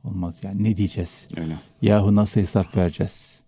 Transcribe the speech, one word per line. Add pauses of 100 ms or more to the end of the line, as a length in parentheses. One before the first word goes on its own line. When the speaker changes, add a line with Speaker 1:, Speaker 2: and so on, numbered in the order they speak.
Speaker 1:
Olmaz
yani.
Ne
diyeceğiz?
Speaker 2:
Öyle. (280)
Speaker 1:
Yahu
nasıl
hesap
vereceğiz?